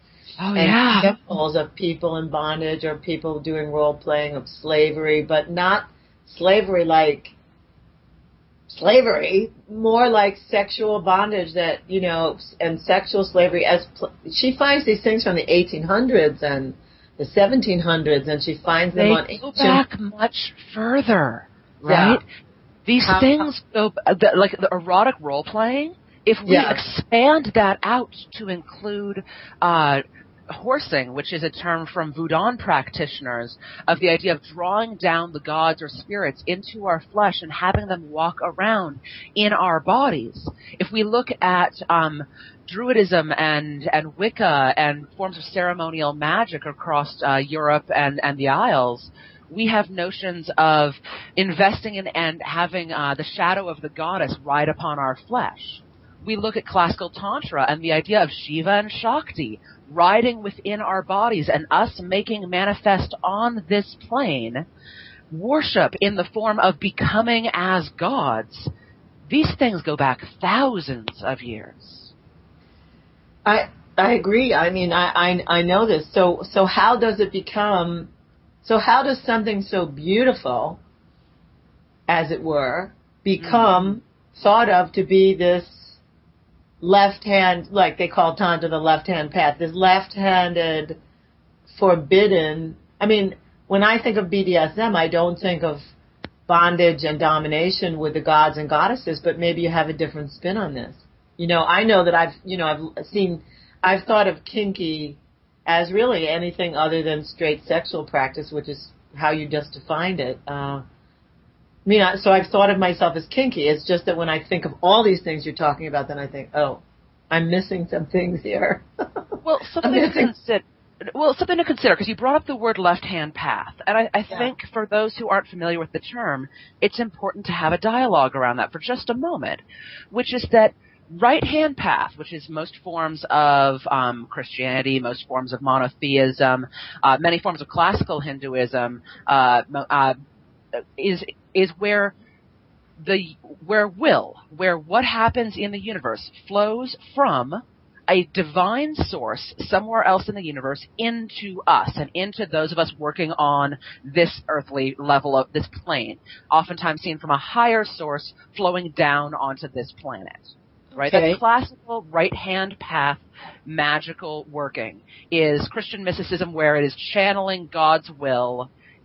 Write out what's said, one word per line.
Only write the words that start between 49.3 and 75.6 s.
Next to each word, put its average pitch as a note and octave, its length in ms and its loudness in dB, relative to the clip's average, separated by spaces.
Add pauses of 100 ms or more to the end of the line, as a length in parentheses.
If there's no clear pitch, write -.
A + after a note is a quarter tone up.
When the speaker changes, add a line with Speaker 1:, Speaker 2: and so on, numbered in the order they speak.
Speaker 1:
we A3 180 -2
have G#3+ 220 0
notions F3+ 680 -8
of D3+ 360 4 (440)
investing G3 580 0
in F#3+ 120 -8
and E3 340 -4
having, E3 500 -4
uh, C#3+ 240 -2
the D3+ 80 -6
shadow F#3 460 -2
of D3+ 120 -10
the D3+ 80 -10
goddess E3 540 -4
ride D3 260 0
upon D3+ 300 -6
our C3 160 -2 (120)
flesh. - 540 -8 (440)
We G#3+ 100 -6
look G#3+ 200 -6
at A3 100 -6
classical F3 440 0
Tantra G3 580 -4
and D3+ 140 0
the D#3+ 120 0
idea F#3 280 2
of D#3 80 0
Shiva D#3+ 400 -6
and G#3 220 0
Shakti A3+ 680 -6 (300)
riding G#3+ 520 2
within G3+ 380 -8
our F#3+ 220 -4
bodies G3 480 -2
and D3+ 200 0
us F#3+ 320 2
making G3 480 -4
manifest G3 640 0 (100)
on G#3 440 -2
this G3+ 300 -2 (100)
plane D3 580 -4 (680)
worship G3+ 680 0
in G3+ 160 0
the F3+ 80 -2
form G#3+ 360 -2
of F3+ 200 2
becoming A3+ 720 0
as F3+ 380 -2
gods. D3+ 800 -4 (600)
These D4 280 2
things G#3+ 240 0
go D3+ 160 -4
back C3+ 220 0 (200)
thousands F#3 840 -4
of B2+ 180 -4
years. - 720 -16 (1300)
Speaker 2:
I, G#3+ 240 2 (280)
I G3 160 4
agree. A3 400 2
I E3 160 2
mean, F3+ 240 -2
I, F3 540 2
I, E3+ 100 2
I E3+ 60 2